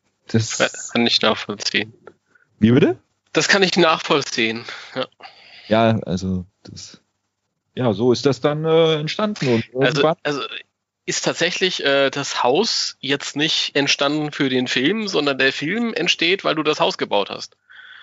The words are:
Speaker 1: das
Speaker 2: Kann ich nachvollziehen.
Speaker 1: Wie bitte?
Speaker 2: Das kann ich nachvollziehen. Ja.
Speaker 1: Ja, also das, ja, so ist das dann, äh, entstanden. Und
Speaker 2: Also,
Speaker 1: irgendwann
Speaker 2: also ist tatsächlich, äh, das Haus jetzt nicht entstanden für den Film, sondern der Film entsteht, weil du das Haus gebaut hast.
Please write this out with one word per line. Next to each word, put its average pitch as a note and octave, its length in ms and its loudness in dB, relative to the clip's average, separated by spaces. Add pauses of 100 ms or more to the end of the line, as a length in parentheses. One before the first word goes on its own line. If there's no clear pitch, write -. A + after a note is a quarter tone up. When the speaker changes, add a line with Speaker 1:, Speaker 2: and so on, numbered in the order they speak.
(280)
Speaker 1:
das - 640 -2
Speaker 2:
Kann A#2+ 140 2
ich - 140 0
nachvollziehen. A2 720 -4 (680)
Speaker 1:
Wie A2 120 4
bitte? A3 260 4 (360)
Speaker 2:
Das D#3 160 0
kann G3 140 4
ich F3 140 2
nachvollziehen. C3 880 2 (300)
Ja. - 120 -6 (640)
Speaker 1:
Ja, A2+ 320 4
also F#2 460 -4 (180)
das, - 360 -20 (760)
ja, B2 160 2
so A#2 180 2
ist A#2 160 2
das C3+ 140 2
dann, D3+ 240 0
äh, D#3+ 300 4
entstanden. D#3+ 520 -4
Und A#2 260 2
Speaker 2:
Also, C#3 300 2
Speaker 1:
irgendwann D#3 220 2
Speaker 2:
also C#3+ 160 -4 (680)
ist - 180 -4
tatsächlich, F3 600 -2
äh, C#3 260 4
das - 320 -6
Haus D3+ 560 0
jetzt C#3 380 -6
nicht - 400 0
entstanden D3 560 0
für C#3 160 0
den B2+ 180 0
Film, F#3+ 400 0
sondern D3 320 0
der C3+ 140 2
Film A3 420 -4
entsteht, F3 480 0
weil D3+ 140 0
du D3+ 80 -2
das D3+ 160 0
Haus F3+ 180 0
gebaut G#2 320 -2
hast. G#2+ 260 -12 (460)